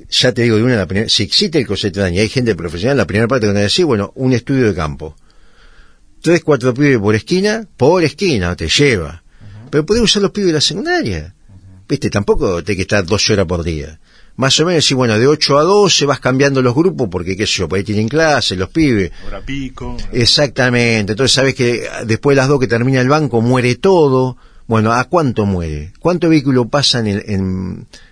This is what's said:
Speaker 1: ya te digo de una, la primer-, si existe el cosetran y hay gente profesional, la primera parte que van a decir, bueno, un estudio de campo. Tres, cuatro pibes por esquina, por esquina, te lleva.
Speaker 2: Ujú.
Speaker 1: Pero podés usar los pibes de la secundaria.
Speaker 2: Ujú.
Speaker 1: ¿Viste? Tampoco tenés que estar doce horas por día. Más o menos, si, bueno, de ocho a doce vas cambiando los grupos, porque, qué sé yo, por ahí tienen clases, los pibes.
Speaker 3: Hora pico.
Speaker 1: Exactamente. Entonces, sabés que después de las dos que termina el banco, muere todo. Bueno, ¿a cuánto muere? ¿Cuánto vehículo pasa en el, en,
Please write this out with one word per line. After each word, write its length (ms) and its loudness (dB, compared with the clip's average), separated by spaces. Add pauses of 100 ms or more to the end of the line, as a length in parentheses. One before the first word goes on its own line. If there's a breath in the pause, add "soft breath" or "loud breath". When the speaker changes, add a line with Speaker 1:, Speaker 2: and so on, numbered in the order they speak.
Speaker 1:
ya 220 0
te 120 -2
digo 140 2
de 60 2
una, 140 2
la 100 0
primer-, 240 -4
si 140 0
existe 340 -2
el 80 0
cosetran 480 -2
y 60 0
hay 80 2
gente 260 0
profesional, 420 -2
la 120 0
primera 180 0
parte 200 0
que 60 2
van 40 0
a 40 0
decir, 240 0
bueno, 300 -2
un 200 0
estudio 340 0
de 60 0
campo. 420 -6 (1040 soft breath)
Tres, 240 2
cuatro 280 2
pibes 260 2
por 180 2
esquina, 500 -2 (100)
por 280 4
esquina, 500 -2
te 140 -6
lleva. 560 0 (160)
Speaker 2:
Ujú. 300 -20
Speaker 1:
Pero 160 0
podés 160 2
usar 200 0
los 80 0
pibes 180 -2
de 40 2
la 80 0
secundaria. 760 -4 (140)
Speaker 2:
Ujú. 100 -20 (300)
Speaker 1:
¿Viste? 200 -4
Tampoco 540 0
tenés 140 -4
que 60 -4
estar 220 0
doce 280 0
horas 140 2
por 180 -4
día. 340 -6 (380 soft breath)
Más 240 0
o 40 4
menos, 200 2
si, 100 0
bueno, 240 2
de 80 4
ocho 320 2
a 40 4
doce 440 2
vas 140 0
cambiando 420 2
los 120 2
grupos, 360 0
porque, 260 -6
qué 80 -2
sé 100 -2
yo, 140 -4
por 100 -2
ahí 60 -2
tienen 240 -2
clases, 480 0
los 120 -4
pibes. 420 0 (160 loud breath)
Speaker 3:
Hora 140 -8
pico. 560 -10 (160)
Speaker 1:
Exactamente. 1000 0
Entonces, 200 0
sabés 200 0
que 340 -2 (180)
después 300 2
de 60 4
las 60 0
dos 120 2
que 80 0
termina 320 0
el 80 2
banco, 320 2
muere 340 2
todo. 640 2 (320 soft breath)
Bueno, 240 2
¿a 120 0
cuánto 400 0
muere? 540 -4
¿Cuánto 300 0
vehículo 400 2
pasa 320 0
en 80 -2
el, 180 -2
en, 600 -4 (240 loud breath)